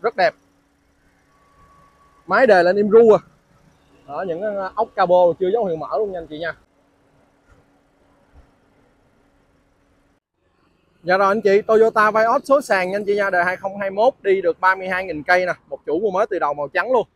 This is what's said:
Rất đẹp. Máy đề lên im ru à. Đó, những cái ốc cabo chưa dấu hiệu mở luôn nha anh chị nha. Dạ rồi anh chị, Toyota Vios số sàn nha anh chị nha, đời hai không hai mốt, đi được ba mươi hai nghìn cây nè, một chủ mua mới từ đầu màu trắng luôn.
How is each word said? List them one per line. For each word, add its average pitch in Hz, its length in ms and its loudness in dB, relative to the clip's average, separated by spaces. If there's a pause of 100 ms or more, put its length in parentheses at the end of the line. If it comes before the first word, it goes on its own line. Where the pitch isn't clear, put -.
Rất 220 160 -6
đẹp. 180 180 0 (1900)
Máy 214 200 2
đề 185 160 6
lên 180 140 2
im 208 140 0
ru 226 220 8
à. 180 60 6 (880)
Đó, 147 220 -10
những 165 120 -8
cái 214 100 -6 (240)
ốc 220 200 -4
cabo 180 460 4
chưa 185 80 -2
dấu 220 160 0
hiệu 170 120 -4
mở 156 220 -6
luôn 208 140 -6
nha 180 60 -10
anh 165 80 -14
chị 151 120 -16
nha. 160 140 -8 (4000)
Dạ 180 140 0
rồi 196 100 2
anh 208 120 -2
chị, 202 220 2
Toyota 220 480 2
Vios 226 340 0
số 277 160 2
sàn 185 300 -2
nha 196 60 -4
anh 208 80 -6
chị 202 120 -2
nha, 196 140 -2
đời 175 140 0
hai 185 120 -4
không 196 220 -10
hai 196 120 -6
mốt, 214 320 0
đi 196 180 0
được 170 200 -2
ba 185 140 2
mươi 185 140 -8
hai 185 160 -6
nghìn 156 180 -10
cây 180 240 0
nè, 170 60 -4 (160)
một 139 180 -12
chủ 156 140 -2
mua 214 100 -2
mới 185 200 -2
từ 175 80 -6
đầu 147 160 -2
màu 143 140 -8
trắng 180 240 -4
luôn. 220 240 0